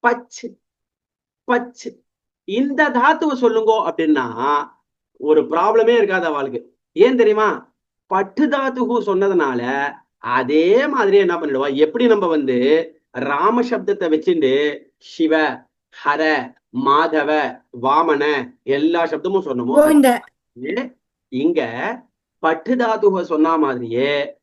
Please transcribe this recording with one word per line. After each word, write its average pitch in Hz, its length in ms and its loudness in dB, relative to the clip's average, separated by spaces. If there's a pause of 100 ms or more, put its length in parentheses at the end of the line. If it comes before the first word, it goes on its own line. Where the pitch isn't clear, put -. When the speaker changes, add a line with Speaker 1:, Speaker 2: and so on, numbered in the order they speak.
Speaker 1:
பச்சு, 247 420 -4 (1000)
பச்சு 247 400 -4 (600)
இந்த 269 420 0
தாத்துவ 294 460 2
சொல்லுங்கோ 220 480 2
அப்படின்னா 156 420 0 (920)
ஒரு 151 220 2
ப்ராப்ளமே 220 540 2
இருக்காது 190 300 0
அவளுக்கு. 135 340 -6 (360)
ஏன் 240 200 6
தெரியுமா? 214 320 4 (640)
பட்டு 196 380 -2
தாத்துகு 254 540 -2
சொன்னதுனால 180 580 0 (680)
அதே 143 400 2 (160)
மாதிரி 226 300 2
என்ன 180 180 4
பண்ணிடுவா, 143 420 -4
எப்படி 156 300 2
நம்ம 208 200 2
வந்து 143 300 0 (640)
ராம 165 420 0
சப்தத்தை 196 460 -4
வச்சுட்டு 156 460 2 (520)
சிவ, 160 280 0 (600)
ஹர, 147 280 -4 (560)
மாதவ, 147 520 0 (520)
வாமன 143 420 2 (400)
எல்லா 160 400 0
சப்தமும் 160 420 -4
சொன்னோமோ, 123 280 -4
Speaker 2:
கோவிந்த. 294 360 6 (1200)
Speaker 1:
இங்க 151 280 0 (800)
பட்டு 165 340 -2
தாத்துவ 208 460 0
சொன்ன 160 340 0
மாதிரியே 127 560 -2 (300)